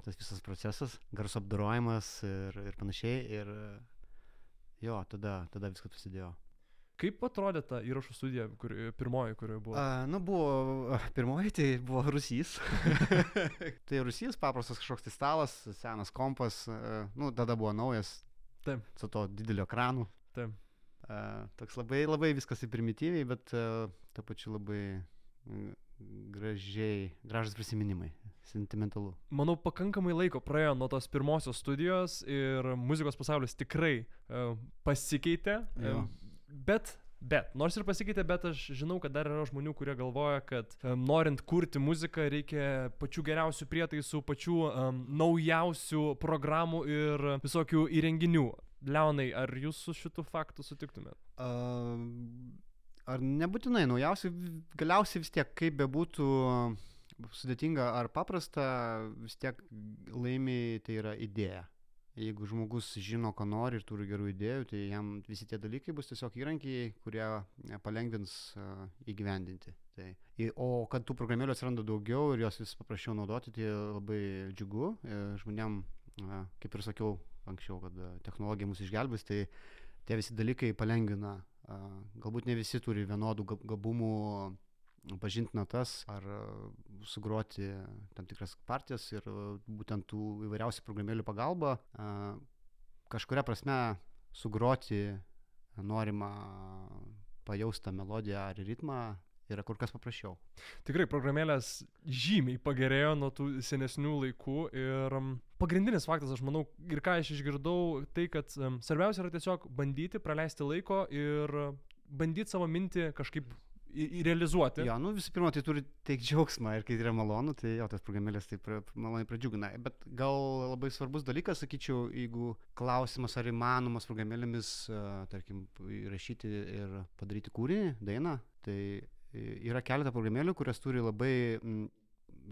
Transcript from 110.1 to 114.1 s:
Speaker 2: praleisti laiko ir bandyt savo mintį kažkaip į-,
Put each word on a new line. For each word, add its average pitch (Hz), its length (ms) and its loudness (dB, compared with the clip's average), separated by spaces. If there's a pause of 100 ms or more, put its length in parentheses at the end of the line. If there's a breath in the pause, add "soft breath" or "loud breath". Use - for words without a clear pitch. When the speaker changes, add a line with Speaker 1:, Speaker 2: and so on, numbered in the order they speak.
Speaker 2:
praleisti 151 480 0
laiko 180 400 2
ir 147 400 2 (540)
bandyt 160 460 0
savo 180 180 2
mintį 170 480 0
kažkaip 139 340 -4 (380)
į-, 156 340 -2